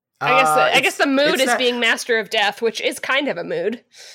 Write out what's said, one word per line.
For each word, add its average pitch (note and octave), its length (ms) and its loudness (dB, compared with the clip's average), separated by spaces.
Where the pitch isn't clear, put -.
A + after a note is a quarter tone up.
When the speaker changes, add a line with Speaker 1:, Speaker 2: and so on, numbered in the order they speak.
Speaker 1:
I B3 200 2
guess C4+ 80 4
Speaker 2:
Uh, D#4 80 2
Speaker 1:
the, - 60 4
I - 100 2
Speaker 2:
it's, B3+ 100 4
Speaker 1:
guess F#4+ 160 0
the F4 80 2
mood C#4 280 2
Speaker 2:
it's B3+ 80 0
Speaker 1:
is C4 40 2
Speaker 2:
that A#3+ 120 0
Speaker 1:
being B3 220 0
master A#3+ 380 0
of G#3 120 -6
death, G#3 320 -2
which A3+ 180 -2
is C4+ 180 -2
kind C4+ 300 -2
of F#3+ 80 -4
a E3+ 80 -8
mood. F3 400 -4